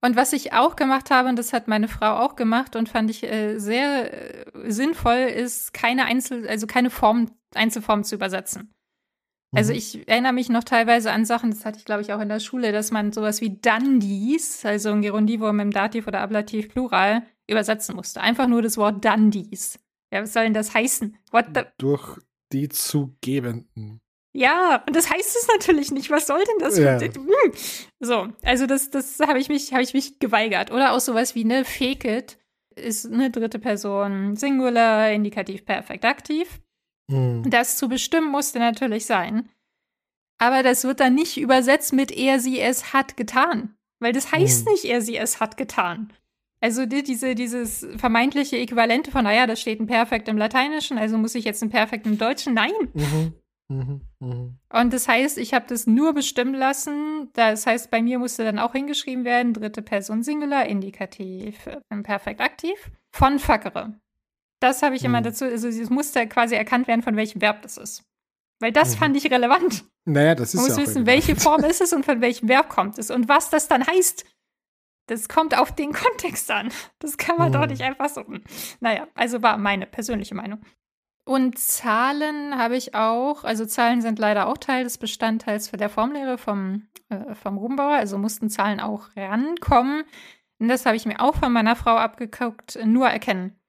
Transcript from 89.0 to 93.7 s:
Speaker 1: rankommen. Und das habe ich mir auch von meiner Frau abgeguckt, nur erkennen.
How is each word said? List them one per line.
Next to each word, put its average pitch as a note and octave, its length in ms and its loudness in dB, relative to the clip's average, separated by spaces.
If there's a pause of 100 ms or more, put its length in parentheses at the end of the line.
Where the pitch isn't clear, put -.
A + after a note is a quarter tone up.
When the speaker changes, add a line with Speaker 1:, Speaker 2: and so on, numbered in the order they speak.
Speaker 1:
rankommen. C4 840 0 (540)
Und A3+ 120 0
das B3+ 160 0
habe A3+ 100 4
ich A3+ 100 -6
mir G#3+ 140 -6
auch C#4 160 2
von C4 160 0
meiner A#3 240 4
Frau A#3 220 2
abgeguckt, A3+ 880 -6
nur B3 240 4
erkennen. G3 600 -4